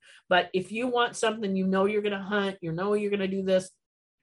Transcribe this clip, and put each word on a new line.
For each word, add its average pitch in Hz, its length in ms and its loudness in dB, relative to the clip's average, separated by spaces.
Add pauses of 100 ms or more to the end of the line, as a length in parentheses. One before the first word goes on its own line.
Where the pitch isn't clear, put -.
(300)
But 175 240 2
if 185 180 -2
you 233 160 -2
want 240 280 0
something, 214 400 -2
you 190 100 0
know 190 200 4
you're 208 180 0
gonna 202 180 -4
hunt, 196 400 -2
you 165 100 -4
know 190 220 -2
you're 208 180 0
gonna 202 160 0
do 196 140 -2
this, 185 300 0 (520)